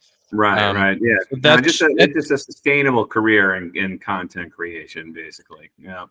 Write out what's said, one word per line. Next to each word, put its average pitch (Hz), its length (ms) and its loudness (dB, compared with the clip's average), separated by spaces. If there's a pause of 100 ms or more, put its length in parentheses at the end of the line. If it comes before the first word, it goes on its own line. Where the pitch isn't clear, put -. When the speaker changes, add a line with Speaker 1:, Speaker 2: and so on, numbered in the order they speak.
(300)
Speaker 1:
Right, 104 320 2
Speaker 2:
Um, 101 140 0
Speaker 1:
right, 98 240 0
yeah. 113 160 2 (140)
Speaker 2:
so 135 60 -6
Speaker 1:
No, 131 40 -10
Speaker 2:
that's, 151 220 6
Speaker 1:
just 160 180 0
a, 151 160 2
Speaker 2:
that 170 160 4
Speaker 1:
just 151 180 -4
a 143 60 2
sustainable 139 680 -2
career 104 500 2
in, 87 180 -10
in 95 240 -6
content 90 540 -10
creation, 80 600 -14
basically. 80 640 -20
Yeah. 90 320 -16